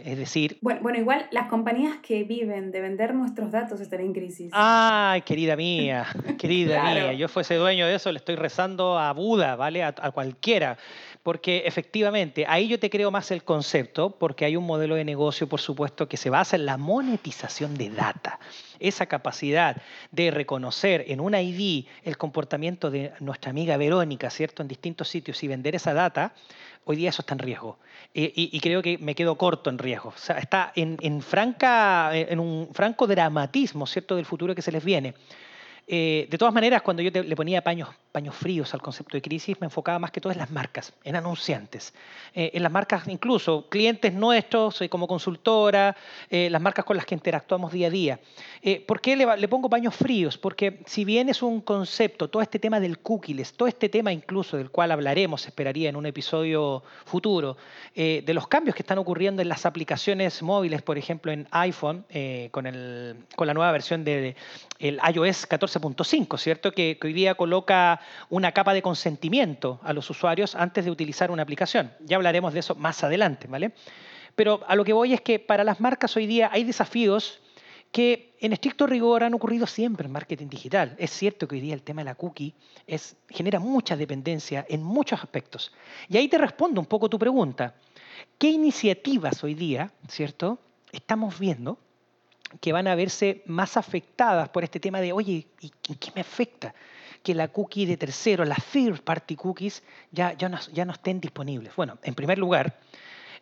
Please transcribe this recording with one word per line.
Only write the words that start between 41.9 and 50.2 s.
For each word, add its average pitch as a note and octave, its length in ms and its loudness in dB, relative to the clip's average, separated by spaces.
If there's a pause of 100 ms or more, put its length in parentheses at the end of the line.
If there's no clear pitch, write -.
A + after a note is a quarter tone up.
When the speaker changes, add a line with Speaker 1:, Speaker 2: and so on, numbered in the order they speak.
Speaker 1:
Eh, E3 200 0
en F3 60 -2
las E3 120 2
marcas, F#3+ 340 0
incluso, F3+ 640 0
clientes G#3+ 440 2
nuestros, A3 680 2
eh, F3 80 -2
como F3 180 -2
consultora, G3 880 4 (340)
eh, F3 200 2
las E3 120 2
marcas G3 220 2
con G3+ 140 2
las D#3+ 80 -4
que F#3 100 -4
interactuamos E3 560 -2
día F3+ 160 2
a - 20 2
día. D#3+ 300 0 (420)
Eh, G3 240 0
¿por G#3+ 140 0
qué C4 160 2
le C4+ 100 6
va-, A3 120 6
le G3+ 100 0
pongo B3+ 220 0
paños A#3 260 2
fríos? A3 420 2